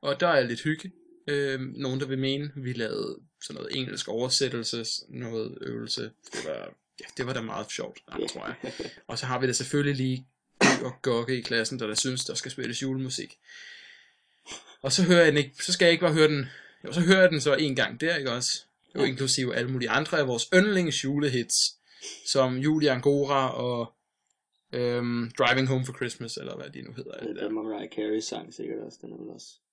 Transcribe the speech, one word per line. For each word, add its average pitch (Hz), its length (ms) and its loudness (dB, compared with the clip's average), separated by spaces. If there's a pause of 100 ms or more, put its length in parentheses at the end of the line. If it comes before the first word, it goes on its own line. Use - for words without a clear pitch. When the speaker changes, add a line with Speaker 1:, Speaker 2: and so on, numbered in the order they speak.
Speaker 1:
Og 139 180 -2
der 175 80 2
er 143 160 6
lidt 117 200 -2
hygge. 156 280 -2 (360)
Øh, 139 340 -2
nogen, 131 380 -4
der 139 60 -2
vil 131 140 -2
mene, 139 360 -2
vi 127 180 -6
lavede 107 460 -6 (220)
sådan - 200 -12
noget - 160 -6
engelsk - 300 -6
oversættelse, 117 800 -2 (240)
noget 117 520 -8
øvelse. 117 400 -6 (320)
Det - 120 -8
var, 65 280 -8 (260)
ja, - 60 -16 (120)
det 127 100 -4
var 131 60 -6
da 127 80 -4
meget 110 300 -8
sjovt, - 280 -8 (200)
Speaker 2:
Ja. - 80 -2
Speaker 1:
tror - 180 -10
jeg. 123 280 -10 (340)
Og 113 120 -8
så - 60 -6
har 127 140 -2
vi 131 80 2
da 127 60 2
selvfølgelig 143 420 0
lige 131 320 -2 (320)
Gø 135 260 4
og 123 160 -8
Gokke 120 360 0
i 120 40 -4
klassen, 120 380 -2
der, 113 80 -4
der 107 80 -4
synes, 127 300 -2
der - 80 -8
skal 120 180 -6
spilles 120 300 -6
julemusik. 131 580 -6 (1400)
Og 135 100 -2
så 185 120 4
hører 175 200 8
jeg 160 40 8
den 147 100 6
ikke, 139 260 -2
så 180 100 0
skal 180 120 4
jeg 170 60 8
ikke 165 100 4
bare 170 120 4
høre 156 140 8
den, 147 180 2 (380)
jo, - 100 -10
så 175 80 2
hører 185 200 8
jeg 185 100 10
den 151 100 0
så 139 140 4
en 143 200 2
gang 117 260 0
der, 165 140 0
ikke 135 160 -2
også? 123 320 -2 (320)
Jo, - 60 0
Speaker 2:
Ja. 135 60 4
Speaker 1:
inklusive 131 480 0
alle 123 160 0
mulige 120 180 -2
andre 151 300 2
af 143 80 2
vores 120 260 -2
yndlingsjulehits, 147 1200 2 (480)
som 127 320 2
Jul 151 260 2
i 147 40 6
Angora 135 680 2
og, 123 380 -4 (800)
øhm, 120 680 0
Driving 131 280 6
Home 131 180 2
for 127 80 -8
Christmas, - 440 -6
eller - 180 -8
hvad 71 140 -10
de - 120 -14
nu - 120 -14
hedder, - 280 -12
Speaker 2:
Ja, - 60 -8
Speaker 1:
det - 80 -6
der. - 80 -6
Speaker 2:
den 107 100 -2
Mariah 110 360 -6
Carey 107 300 -2
sang - 340 -8
sikkert - 260 -8
også, - 220 -12
den - 120 -14
er - 40 -14
vel - 120 -12
også. - 180 -18 (260)